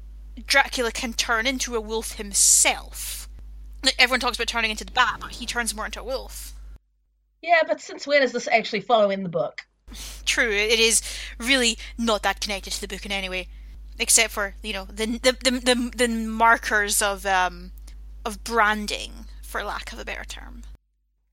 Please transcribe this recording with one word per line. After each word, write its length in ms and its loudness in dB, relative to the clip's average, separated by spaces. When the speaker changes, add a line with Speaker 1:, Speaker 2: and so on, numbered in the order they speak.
Speaker 1:
Dracula 460 2
can 220 -4
turn 340 0
into 260 -2
a 60 -2
wolf 320 -4
himself. 1160 2
Like, 160 2
everyone 220 4
talks 160 0
about 100 -2
turning 240 0
into 140 -6
the 80 -14
bat, 280 4
but 120 -10
he 140 -10
turns 280 -2
more 100 -6
into 140 -8
a 60 -10
wolf. 480 -8
Speaker 2:
Yeah, 240 6
but 140 0
since 260 -12
when 160 6
is 80 4
this 160 -4
actually 360 2
following 420 4
the 40 -4
book? 340 -2
Speaker 1:
True, 260 2
it 280 2
is 240 6
really 380 4
not 260 2
that 180 0
connected 340 -6
to 60 -6
the 60 -6
book 180 -8
in 60 -8
any 180 -4
way, 200 -6
except 340 4
for, 300 -4
you 120 -6
know, 100 -6
the, 220 -4
the, 260 2
the, 80 4
the, 460 2
the 120 4
markers 960 4
of, 240 0
um, 460 0
of 200 -8
branding, 840 0
for 220 -6
lack 280 -6
of 60 -12
a 60 -10
better 200 -8
term. 380 -14